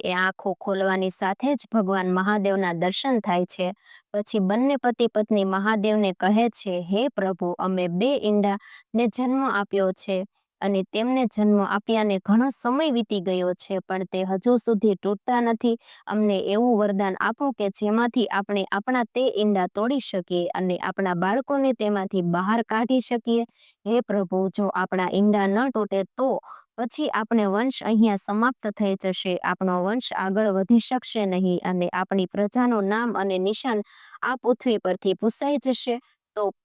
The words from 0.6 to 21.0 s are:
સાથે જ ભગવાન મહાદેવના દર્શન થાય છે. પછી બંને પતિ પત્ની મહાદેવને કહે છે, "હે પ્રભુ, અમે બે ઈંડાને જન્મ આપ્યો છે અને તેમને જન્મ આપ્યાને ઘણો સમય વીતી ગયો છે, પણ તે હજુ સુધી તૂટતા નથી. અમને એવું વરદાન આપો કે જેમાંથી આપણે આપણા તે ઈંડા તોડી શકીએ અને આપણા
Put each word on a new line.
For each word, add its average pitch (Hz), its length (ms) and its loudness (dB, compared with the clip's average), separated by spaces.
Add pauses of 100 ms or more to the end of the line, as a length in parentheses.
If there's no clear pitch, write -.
સાથે 208 440 -2
જ - 180 -6
ભગવાન 190 400 0
મહાદેવના 196 600 2
દર્શન 190 480 0
થાય 180 240 0
છે. 180 280 -4 (400)
પછી 208 260 -2
બંને 233 380 2
પતિ 240 300 0
પત્ની 214 380 0
મહાદેવને 202 680 0
કહે 214 360 2
છે, 196 320 -4
"હે 196 280 -2
પ્રભુ, 190 500 -2
અમે 185 300 -2
બે 185 280 0
ઈંડાને 208 920 0
જન્મ 254 440 0
આપ્યો 196 420 0
છે 190 320 -4 (360)
અને 196 220 0
તેમને 247 440 0
જન્મ 208 380 2
આપ્યાને 208 540 0
ઘણો 226 320 2
સમય 277 400 0
વીતી 214 300 -2
ગયો 180 340 0
છે, - 240 -6
પણ 190 260 -4
તે 185 180 -4
હજુ 190 340 2
સુધી 214 380 2
તૂટતા 208 460 -2
નથી. 233 360 0 (300)
અમને 208 320 2
એવું 226 400 2
વરદાન 202 420 0
આપો 277 300 0
કે 208 180 -2
જેમાંથી 226 580 0
આપણે 196 460 -2
આપણા 240 320 -2
તે 247 200 -2 (120)
ઈંડા 202 300 2
તોડી 240 340 -2
શકીએ 175 480 -2
અને 180 300 -2
આપણા 185 360 -2